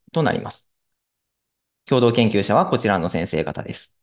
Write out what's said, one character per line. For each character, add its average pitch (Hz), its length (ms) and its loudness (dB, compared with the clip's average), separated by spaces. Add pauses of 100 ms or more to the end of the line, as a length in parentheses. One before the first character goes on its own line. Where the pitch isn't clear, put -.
(120)
と 165 100 0
な 143 100 0
り - 100 -4
ま - 80 -10
す。 - 180 -18 (1160)
共 131 140 2
同 117 120 4
研 113 180 2
究 101 120 0
者 101 120 2
は 175 120 4
こ 131 120 -2
ち 117 100 -2
ら 98 100 2
の 85 100 -2
先 85 180 -2
生 78 180 -2
方 - 180 -8
で - 120 -10
す。 - 280 -14